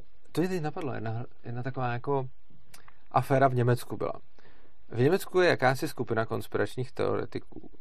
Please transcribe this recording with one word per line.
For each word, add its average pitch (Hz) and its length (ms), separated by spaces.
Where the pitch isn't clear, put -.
to 151 100
mě 180 60
teď 185 140
napadlo, 151 320
jedna, 110 320
jedna 120 200
taková 127 300
jako 131 320
aféra 135 360
v 127 80
Německu 120 420
byla. - 160
V 110 100
Německu 180 400
je 180 100
jakási 131 380
skupina 113 380
konspiračních 110 640
teoretiků, - 800